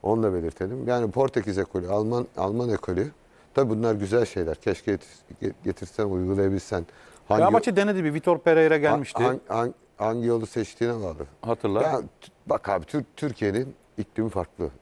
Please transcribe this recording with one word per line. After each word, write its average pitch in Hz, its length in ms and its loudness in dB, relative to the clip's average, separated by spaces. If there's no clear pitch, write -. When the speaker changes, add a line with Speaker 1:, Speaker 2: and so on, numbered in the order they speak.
Speaker 1:
Onu 113 160 2
da 98 100 2
belirtelim. 92 540 -6
Yani 120 240 0
Portekiz 113 460 0
ekolü, 90 300 -4
Alman, 110 400 -2
Alman 113 320 -2
ekolü. 95 380 -2
Tabii 131 160 2
bunlar 110 260 0
güzel 104 300 2
şeyler. 82 300 -4
Keşke - 360 -4
yetir-, - 180 -4
ge-, 98 120 -4
getirsen, 101 420 -4
uygulayabilsen. 95 800 -2
Hangi 107 140 4
Speaker 2:
Fenerbahçe 208 340 4
denedi 196 280 2
bir. 151 100 0
Vitor 160 260 2
Pereira 160 340 6
Speaker 1:
Ha-, 160 40 4
Speaker 2:
gelmişti. 143 460 0
Speaker 1:
han-, 123 240 2
han-, 117 260 -2
hangi 117 300 0
yolu 113 180 0
seçtiğine 117 480 -4
bağlı. 82 320 -6
Speaker 2:
Hatırla. 113 400 0
Speaker 1:
Ya, 143 180 2
t-, - 320 -14
bak - 240 -4
abi, 92 160 -2
Tür-, 143 200 -4
Türkiye'nin 120 600 -4
iklimi 110 320 -4
farklı. 87 400 -6